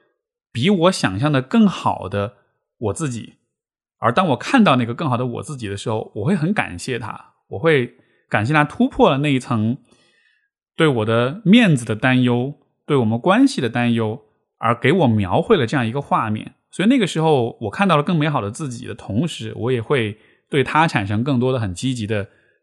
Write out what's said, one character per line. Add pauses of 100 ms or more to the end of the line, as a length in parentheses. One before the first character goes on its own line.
(520)
比
我
想
象
的
更
好
的 (420)
我
自
己。 (680)
而
当
我
看
到
那
个
更
好
的
我
自
己
的
时
候，
我
会
很
感
谢
他， (140)
我
会 (340)
感
谢
他
突
破
了
那
一
层 (1000)
对
我
的
面
子
的
担
忧， (320)
对
我
们
关
系
的
担
忧， (380)
而
给
我
描
绘
了
这
样
一
个
画
面。 (160)
所
以
那
个
时
候
我
看
到
了
更
美
好
的
自
己
的
同
时，
我
也
会 (300)
对
他
产
生
更
多
的
很
积
极
的 (360)